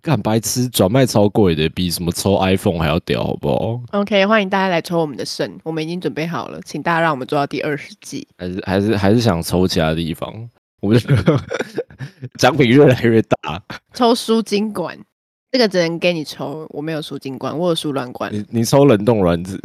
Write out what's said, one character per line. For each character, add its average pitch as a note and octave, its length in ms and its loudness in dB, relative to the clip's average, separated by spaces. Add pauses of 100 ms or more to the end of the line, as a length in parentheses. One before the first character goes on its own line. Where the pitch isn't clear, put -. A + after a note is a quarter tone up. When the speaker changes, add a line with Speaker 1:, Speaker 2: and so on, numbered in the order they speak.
Speaker 1:
干 C#3 180 0
白 A2 180 2
痴， B2 300 -2
转 G2+ 240 2
卖 C3 140 4
超 G#2 200 4
贵 G2 280 4
的， D2+ 160 0
比 F2+ 200 -2
什 E2+ 140 -6
么 E2 80 -2
抽 - 260 0
iPhone F#2 400 0
还 D#2 100 0
要 E2 120 0
屌， A1 240 -4
好 - 120 -2
不 - 120 -6
好？ A2+ 320 -2 (180)
Speaker 2:
OK， G3+ 280 2
欢 A3 160 2
迎 F#3+ 80 -4
大 G3+ 80 0
家 F#3+ 100 0
来 F3 100 0
抽 E3+ 220 -2
我 D#3+ 60 0
们 C3 100 -8
的 F#2 80 -8
肾， B2+ 260 -6 (120)
我 D#3+ 100 -8
们 D#3+ 100 -4
已 D#3+ 40 -6
经 F3 120 -6
准 E3+ 140 -4
备 D#3 140 -6
好 D#3+ 220 -6
了， D2+ 180 -14
请 D3+ 160 -10
大 E3+ 100 0
家 E3 80 0
让 E3 100 2
我 C#3+ 60 -2
们 B2+ 100 -8
做 - 120 -2
到 C#3+ 80 0
第 - 160 -6
二 D3 120 -4
十 C#3+ 280 -14
季。 - 340 -14
Speaker 1:
还 F2+ 100 -10
是， F#2 200 -6
还 F#2+ 120 0
是， G2+ 160 2
还 G2 200 4
是 A#2+ 40 4
想 F#2+ 240 2
抽 F2+ 240 2
其 F2+ 140 0
他 D#2+ 140 0
地 E2 180 -4
方， - 180 -8 (520)
我 G2 60 -2
们 A2 100 4
就， - 100 -2 (640)
<laughs> - 640 -12
奖 C3 180 2
品 C3 140 4
越 C#3 160 8
来 B2+ 160 6
越 A2+ 220 4
大。 - 400 -4 (320)
Speaker 2:
抽 A#3+ 200 4
输 A3+ 280 0
精 G#3 280 -2
管， D#3+ 240 -6 (560)
这 C4 80 -2
个 A#3 80 4
只 F3+ 120 0
能 E3 200 0
给 F3 140 0
你 D#3+ 100 -4
抽， C#3+ 460 -10
我 C#3+ 140 -10
没 D#3+ 100 -6
有 D3 80 -4
输 C#3+ 180 -10
精 C3+ 200 -10
管， - 200 -6
我 F3 120 0
有 E3 40 2
输 D#3 180 -4
卵 B2+ 200 -4
管。 - 180 -6
Speaker 1:
你， G#2 200 -6
你 A2+ 120 0
抽 C#3 220 4
冷 A2 220 6
冻 A2 140 4
卵 E2+ 220 2
子 F#2 220 -10